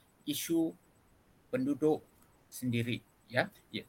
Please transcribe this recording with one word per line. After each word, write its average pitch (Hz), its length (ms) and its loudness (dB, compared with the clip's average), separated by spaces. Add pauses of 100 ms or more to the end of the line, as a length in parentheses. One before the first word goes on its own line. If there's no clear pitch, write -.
(220)
isu 165 480 0 (800)
penduduk 143 480 2 (500)
sendiri, 117 560 -2 (240)
ya. 131 240 -2 (160)
Ya, - 200 -8